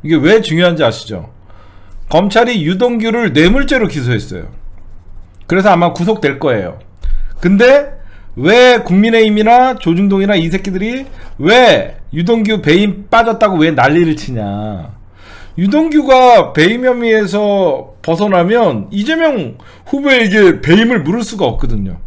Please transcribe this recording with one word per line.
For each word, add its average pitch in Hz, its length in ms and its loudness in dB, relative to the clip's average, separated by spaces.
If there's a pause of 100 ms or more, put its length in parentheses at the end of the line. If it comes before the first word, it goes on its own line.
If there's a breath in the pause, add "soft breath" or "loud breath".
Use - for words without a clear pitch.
이게 156 140 0
왜 170 240 4
중요한지 170 420 0
아시죠? 113 480 -6 (760 soft breath)
검찰이 208 560 0
유동규를 226 720 -2
뇌물죄로 226 540 2
기소했어요. 107 600 -6 (960)
그래서 190 220 2
아마 175 240 4
구속될 175 460 -2
거예요. 110 400 -4 (640 soft breath)
근데 240 520 4 (420 soft breath)
왜 240 440 4
국민의힘이나 226 1000 2
조중동이나 196 600 0
이 165 120 -2
새끼들이 196 580 -6 (320 loud breath)
왜 185 600 2 (160)
유동규 208 480 0
배임 185 480 0
빠졌다고 220 480 0
왜 156 140 2
난리를 151 440 2
치냐? 104 800 -8 (640 loud breath)
유동규가 254 920 4
배임 208 320 0
혐의에서 208 1160 0
벗어나면 180 880 0
이재명 240 680 -2 (300 soft breath)
후보에게 226 760 2
배임을 214 420 2
물을 196 200 -2
수가 190 240 -6
없거든요. 101 600 -2